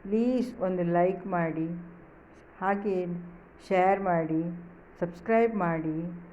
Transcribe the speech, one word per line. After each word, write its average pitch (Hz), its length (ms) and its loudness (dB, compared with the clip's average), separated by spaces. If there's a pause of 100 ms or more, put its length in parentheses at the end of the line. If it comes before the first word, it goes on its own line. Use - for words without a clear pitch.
ಪ್ಲೀಸ್ 233 600 0
ಒಂದು 185 220 0
ಲೈಕ್ 175 440 2
ಮಾಡಿ, 165 400 -2 (920)
ಹಾಗೆಯೇ 196 440 0 (640)
ಶೇರ್ 190 320 4
ಮಾಡಿ, 165 420 2 (580)
ಸಬ್ಸ್ಕ್ರೈಬ್ 226 560 0
ಮಾಡಿ 165 760 -2